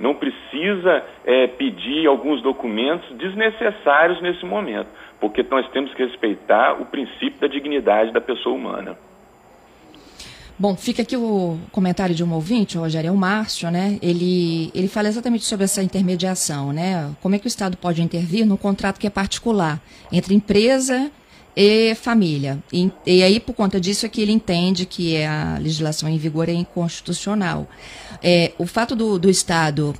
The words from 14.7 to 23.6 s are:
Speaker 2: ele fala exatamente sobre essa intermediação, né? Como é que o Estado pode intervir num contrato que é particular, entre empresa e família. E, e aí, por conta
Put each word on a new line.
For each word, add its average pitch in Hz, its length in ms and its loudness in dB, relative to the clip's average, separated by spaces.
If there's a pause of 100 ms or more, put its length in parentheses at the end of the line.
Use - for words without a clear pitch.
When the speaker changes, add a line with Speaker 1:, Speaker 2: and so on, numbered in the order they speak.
Speaker 2:
ele 190 140 0
fala 208 180 -2
exatamente 233 380 -2
sobre 196 200 0
essa 196 180 0
intermediação, 180 920 -2
né? 160 500 -2
Como 190 140 2
é - 20 2
que 202 80 -6
o - 20 -2
Estado 190 280 -4
pode 170 260 -2
intervir 175 420 0
num 202 120 4
contrato 196 420 -2
que - 80 -4
é 208 40 -2
particular, 196 680 -2 (340)
entre 175 220 2
empresa 262 800 2 (420)
e 220 420 6
família. 151 640 2 (140)
E, 180 180 2 (160)
e 180 160 8
aí, 196 160 6
por 240 160 -8
conta 202 240 0